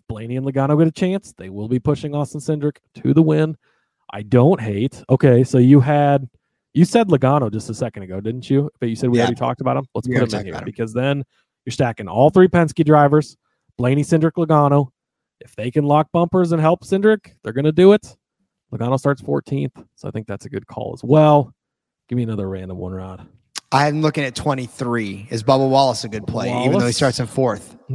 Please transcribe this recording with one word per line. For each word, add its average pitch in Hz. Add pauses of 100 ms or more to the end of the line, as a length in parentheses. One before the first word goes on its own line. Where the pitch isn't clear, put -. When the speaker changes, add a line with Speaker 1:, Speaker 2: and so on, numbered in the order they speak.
Speaker 1:
Blaney 117
and 131
Logano 139
get 165
a 156
chance, 185
they 95
will 104
be 127
pushing 147
Austin 147
Cindric 147 (260)
to 131
the 160
win. 156 (520)
I 104
don't 123
hate. 107
Okay, 131
so 131
you 131
had, 143 (460)
you 165
said 226
Logano 131
just 107
a 113
second -
ago, 92
didn't 113
you? 139 (100)
But 120
you 113
said 127
we 120
Speaker 2:
Yeah. 120
Speaker 1:
already 120
talked 123
about 127
him. 139 (100)
Let's 117
Speaker 2:
We 127
Speaker 1:
put 123
Speaker 2:
already 113
Speaker 1:
him 101
in -
Speaker 2:
talked 101
Speaker 1:
here 90
Speaker 2:
about -
him. -
Speaker 1:
because 110
then 139 (420)
you're 120
stacking 113
all 120
three 185
Penske 165
drivers, 147 (400)
Blaney, 131
Cindric, 160
Logano. 147 (520)
If -
they 117
can 147
lock 147
bumpers 170
and 165
help 165
Cindric, 208 (100)
they're 110
gonna 147
do 185
it. - (560)
Logano 120
starts 139
fourteenth, 143 (240)
so -
I -
think 110
that's 101
a -
good -
call -
as -
well. 147 (560)
Give 123
me 123
another 104
random 92
one, 92
Rod. 92 (460)
Speaker 2:
I'm 147
looking 151
at 123
twenty-three. 117
Is 113
Bubba 135
Wallace 131
a 113
good 107
play, 113
even 123
though 131
he 175
Speaker 1:
Wallace? 120
Speaker 2:
starts 131
in 120
fourth? 123 (180)